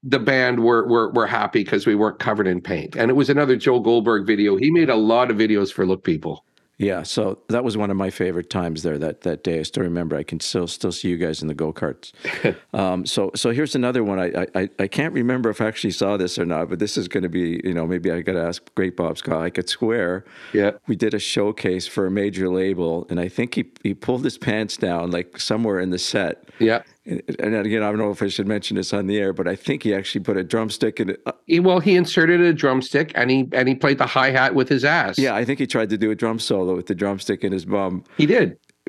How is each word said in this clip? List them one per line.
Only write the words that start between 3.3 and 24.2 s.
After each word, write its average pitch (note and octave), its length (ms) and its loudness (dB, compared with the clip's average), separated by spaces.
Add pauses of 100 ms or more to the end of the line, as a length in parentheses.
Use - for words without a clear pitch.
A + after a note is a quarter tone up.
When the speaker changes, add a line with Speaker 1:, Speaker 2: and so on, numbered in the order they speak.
Speaker 1:
Joel B2 240 2
Goldberg A2+ 440 2
video. G#2 300 4
He C3+ 160 2
made E3 180 4
a A#2+ 60 4
lot A2+ 360 4
of G#2+ 60 0
videos G#2 360 2
for F#2 120 0
Look F#2 180 0
People. D#2+ 420 -4 (320)
Speaker 2:
Yeah, F#2 260 -2
so G#2+ 360 -2 (100)
that A#2+ 160 2
was G#2+ 100 -2
one G#2 160 0
of G2 60 0
my F#2+ 120 -2
favorite F2+ 400 -4
times E2 340 -4
there D#2 160 -2
that, D2+ 240 -6
that - 200 -4
day. E2 160 -2
I D#2 40 -4
still - 200 -4
remember. E2+ 320 -2
I D2+ 80 -4
can D#2+ 160 -8
still, F2+ 260 -2
still E2+ 280 -4
see - 160 -4
you F2 80 -2
guys D#2+ 240 -4
in D#2 80 -4
the D2+ 40 -4
go-karts. D#2 600 -6 (280)
Speaker 1:
<laughs> G2+ 140 0 (160)
Speaker 2:
Um, F#2 340 0
so, G2 300 -2
so - 140 0
here's C3+ 260 -2
another B2 280 0
one. G2 160 -2
I, F2+ 240 -2
I, - 40 -4 (140)
I, G2 80 -2 (100)
I G2 80 0
can't D3+ 260 -2
remember B2 360 0
if G#2 100 -4
I A2+ 80 2
actually A2 240 -2
saw G2+ 260 0
this F2+ 200 -2
or F2 80 0
not, E2 240 -2
but F2 100 -4
this G#2 180 -2
is C#3 100 -4
gonna F#2 200 -2
be, E2+ 360 -2
you F#2 100 -2
know, E2 140 -2
maybe F2 240 -2
I E2+ 100 -2
gotta F2+ 220 -2
ask E2+ 200 -6 (120)
Great F#2 200 -2
Bob E2 220 -2
Scott. D#2+ 240 -4
I F2 80 -2
could F2+ 180 -4
swear G#2 560 -2 (300)
Speaker 1:
Yeah. G#2 180 4 (160)
Speaker 2:
we A2+ 80 0
did A2 200 0
a G2+ 40 -2
showcase G2+ 680 -2
for G2 180 -2
a F#2 60 -2
major G2 360 -2
label, F2+ 600 0
and F2 100 -2
I F2 80 -2
think - 280 -4
he, - 100 -2 (180)
he G2 120 -2
pulled B2+ 280 -4